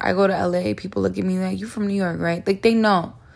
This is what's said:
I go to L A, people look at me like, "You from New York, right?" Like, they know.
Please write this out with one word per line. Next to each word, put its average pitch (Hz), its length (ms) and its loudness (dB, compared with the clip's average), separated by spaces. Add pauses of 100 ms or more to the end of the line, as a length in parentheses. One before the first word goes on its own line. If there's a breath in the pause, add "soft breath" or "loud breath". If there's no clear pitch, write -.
I 202 120 0
go 196 140 4
to 185 100 2
L 175 180 0
A, 180 200 0
people 196 260 -6
look 190 180 0
at 190 60 -2
me 185 140 0
like, 185 200 -2
"You 202 80 -8
from 214 200 -4
New 196 80 -2
York, 175 260 -2
right?" 170 260 -2
Like, 196 140 0
they 226 140 4
know. 208 400 2 (220 soft breath)